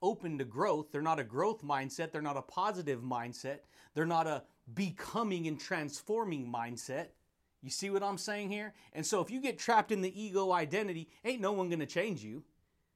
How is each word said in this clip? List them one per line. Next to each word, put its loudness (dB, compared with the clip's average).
open 0
to 0
growth, 2
they're 0
not 4
a 0
growth 0
mindset, -2
they're -4
not -2
a -2
positive 0
mindset, -4
they're 2
not 4
a 0
becoming 0
and -2
transforming -2
mindset. -4
You -10
see -4
what 2
I'm 0
saying -4
here? -4
And -4
so 4
if 0
you -4
get -2
trapped 4
in 4
the -2
ego 2
identity, 0
ain't 0
no 2
one 0
gonna 0
change 0
you. -10